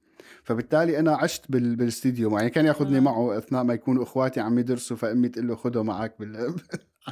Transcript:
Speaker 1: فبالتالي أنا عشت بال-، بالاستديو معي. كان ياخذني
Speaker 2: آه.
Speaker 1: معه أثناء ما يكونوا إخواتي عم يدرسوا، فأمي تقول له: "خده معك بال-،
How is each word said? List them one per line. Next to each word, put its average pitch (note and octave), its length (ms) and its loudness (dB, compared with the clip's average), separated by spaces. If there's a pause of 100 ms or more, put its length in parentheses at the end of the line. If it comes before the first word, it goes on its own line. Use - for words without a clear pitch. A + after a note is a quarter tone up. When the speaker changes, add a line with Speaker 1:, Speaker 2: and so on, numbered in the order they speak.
(440)
Speaker 1:
فبالتالي D3+ 540 0
أنا D#3 180 4
عشت D#3 320 -2
بال-، A#2+ 280 2
بالاستديو A#2+ 540 0
معي. G#2+ 200 2
كان D#3 140 2
ياخذني C#3+ 320 2
Speaker 2:
آه. C3 40 4
Speaker 1:
معه A#2+ 380 2
أثناء B2+ 260 -2
ما A#2+ 100 0
يكونوا B2+ 280 0
إخواتي C3 380 -2
عم A#2 180 0
يدرسوا، B2 380 -2
فأمي A#2+ 320 0
تقول A#2+ 200 -4
له: A#2 60 -4
"خده A#2 280 -2
معك G#2+ 360 -4
بال-، A2 360 -8 (580)